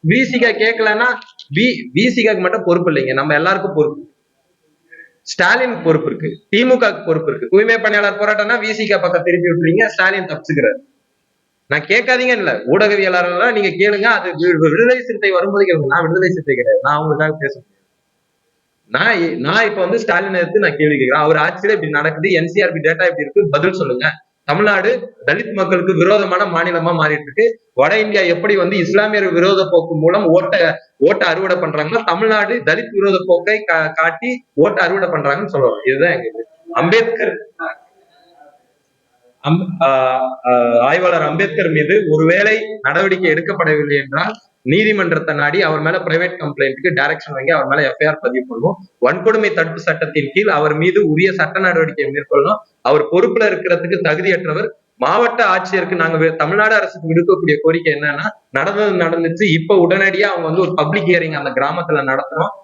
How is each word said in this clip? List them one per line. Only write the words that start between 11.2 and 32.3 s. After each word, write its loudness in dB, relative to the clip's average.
நான் -2
கேட்காதீங்கன்னு 0
இல்ல, 0
ஊடகவியலாளர்கள்லாம் 0
நீங்க 0
கேளுங்க, 0
அது 0
வி-, 0
வி-, 4
விடுதலை 2
சிறுத்தை -2
வரும்போது 2
கேளுங்க. 0
நான் 2
விடுதலை 2
சிறுத்தை -2
கிடையாது, 2
நான் 0
அவங்களுக்காக -2
பேச -6
முடியாது. -20
நான் 0
இ-, -2
நான் 0
இப்ப -2
வந்து 0
ஸ்டாலினை -2
எடுத்து 0
நான் 0
கேள்வி 2
கேட்கிறேன். 2
அவர் 4
ஆட்சியில -2
இப்படி 0
நடக்குது, -2
என் 0
சி 0
ஆர் 0
பி -6
டேட்டா 0
இப்படி -2
இருக்கு, 0
பதில் 0
சொல்லுங்க. -4
தமிழ்நாடு 2
தலித் -4
மக்களுக்கு 0
விரோதமான 2
மாநிலமா 0
மாறிட்டு -2
இருக்கு. 2
வட 4
இந்தியா 0
எப்படி 0
வந்து 0
இஸ்லாமியர் 2
விரோத 4
போக்கு 2
மூலம் 4
ஓட்ட, 0
ஓட்ட 2
அறுவடை 0
பண்றாங்களோ, -2
தமிழ்நாடு 0